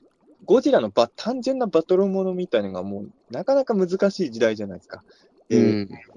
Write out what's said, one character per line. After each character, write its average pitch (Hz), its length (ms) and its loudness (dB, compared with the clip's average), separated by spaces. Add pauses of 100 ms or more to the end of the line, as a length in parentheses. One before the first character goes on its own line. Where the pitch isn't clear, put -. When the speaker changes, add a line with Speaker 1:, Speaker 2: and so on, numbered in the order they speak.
(440)
Speaker 1:
ゴ 220 160 4
ジ 277 140 0
ラ 180 80 4
の 110 80 -2
ば-、 117 260 2
単 254 260 -6
純 262 180 -2
な 240 80 -2
バ 165 160 0
ト 185 120 0
ル 196 120 2
も 190 180 -2
の 185 80 -4
み 180 160 -6
た 113 100 2
い - 20 -4
な 101 60 -6
の 95 60 -10
が 92 100 -6
も 101 200 -10
う、 104 80 -18 (200)
な 139 140 -8
か 269 100 2
な 277 80 2
か 254 100 -2
難 190 380 2
し 190 140 -4
い 127 60 -6
時 113 100 -4
代 110 160 4
じ 104 60 -8
ゃ 101 40 -8
な 92 80 -10
い 87 40 -16
で - 40 -20
す - 60 -20
か。 92 120 -18 (460)
で、 117 100 2
Speaker 2:
う 120 40 6 (240)
ん。 95 40 -12 (280)